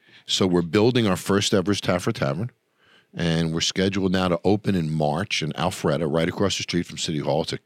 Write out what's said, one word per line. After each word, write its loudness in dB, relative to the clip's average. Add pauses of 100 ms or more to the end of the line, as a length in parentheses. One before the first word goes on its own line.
(260)
So 0
we're 4
building 4
our 2
first 0
ever 2
Taffer -2
Tavern, -4 (640)
and 0
we're 0
scheduled 0
now 2
to 0
open 2
in 0
March -2
in -4
Alpharetta, -2
right 2
across -2
the -6
street -2
from -14
City -4
Hall. 0
It's -6
a -6